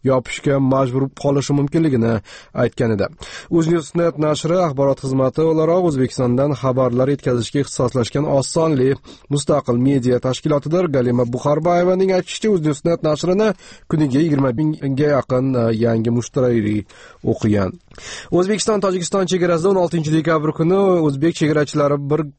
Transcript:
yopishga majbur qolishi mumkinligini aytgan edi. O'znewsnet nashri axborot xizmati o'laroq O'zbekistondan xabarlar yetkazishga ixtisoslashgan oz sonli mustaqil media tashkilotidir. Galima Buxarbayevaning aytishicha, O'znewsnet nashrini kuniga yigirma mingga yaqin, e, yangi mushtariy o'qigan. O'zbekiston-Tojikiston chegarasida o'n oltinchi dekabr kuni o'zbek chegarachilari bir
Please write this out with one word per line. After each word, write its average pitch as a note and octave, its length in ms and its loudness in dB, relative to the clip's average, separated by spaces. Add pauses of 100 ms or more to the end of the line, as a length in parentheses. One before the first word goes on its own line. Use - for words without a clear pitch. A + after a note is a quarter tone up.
yopishga C3 600 -2
majbur C3 440 0 (100)
qolishi C#3+ 400 -2
mumkinligini C#3+ 600 0 (400)
aytgan A#2+ 360 -2
edi. G2 160 0 (420)
O'znewsnet E3 680 0
nashri D#3 400 0
axborot C#3 400 0
xizmati C3+ 480 0
o'laroq D#3+ 400 2
O'zbekistondan C3 720 0
xabarlar B2+ 500 0
yetkazishga C3+ 520 -2
ixtisoslashgan C3 680 -2
oz C#3 200 0
sonli D3+ 440 0 (380)
mustaqil C#3 500 0
media B2+ 400 2
tashkilotidir. D3+ 680 -2
Galima B2 380 2
Buxarbayevaning F3 880 0
aytishicha, F#3 380 -2
O'znewsnet E3 520 0
nashrini F3 460 0 (400)
kuniga D3 320 2
yigirma C#3+ 320 2
mingga D3 560 -2
yaqin, B2+ 440 0
e, B2 120 0 (100)
yangi A2+ 360 0
mushtariy A#2 680 0 (420)
o'qigan. G#2 500 0 (580)
O'zbekiston-Tojikiston F#3+ 960 0
chegarasida F3 440 0
o'n G3 120 2
oltinchi E3 300 -2
dekabr D#3 400 0
kuni F3+ 280 2 (180)
o'zbek D3+ 360 0
chegarachilari D3 640 0
bir C#3+ 220 -2 (180)